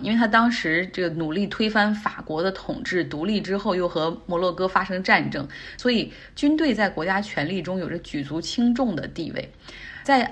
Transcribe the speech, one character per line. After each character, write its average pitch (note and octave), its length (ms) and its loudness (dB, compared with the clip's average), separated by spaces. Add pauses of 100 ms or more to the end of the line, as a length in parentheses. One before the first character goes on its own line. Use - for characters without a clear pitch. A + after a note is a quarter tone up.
因 G3+ 100 -2
为 A#3 60 4
他 A#3 100 4
当 A#3 240 4
时 F3 400 0
这 F#3 120 -2
个 E3+ 120 0
努 D#3+ 160 -2
力 G3 140 0
推 A3 240 0
翻 G#3+ 240 4
法 - 320 -4
国 D#3 160 -2
的 F#3+ 100 2
统 - 320 -8
治， F3+ 200 0
独 D3 200 -4
立 G#3 160 0
之 F3+ 160 -2
后 G3+ 200 0
又 F3+ 120 0
和 E3 380 -2
摩 F3+ 140 -2
洛 C4 120 2
哥 F3+ 160 0
发 F#3 160 0
生 F#3 200 -4
战 F3+ 260 4
争， C#3+ 180 -6 (300)
所 B3 140 2
以 A3 200 0 (240)
军 D4 220 4
队 D#4 160 4
在 G3 160 4
国 D#3+ 160 -4
家 F#3+ 160 2
权 D3+ 260 -2
力 F#3 140 -2
中 F3+ 180 -4
有 E3 80 -2
着 E3 120 -4
举 D3 240 -6
足 D3+ 180 -4
轻 A#3+ 320 2
重 A#3 220 2
的 - 120 -6
地 - 260 -8
位。 - 140 -6 (560)
在 C4 280 6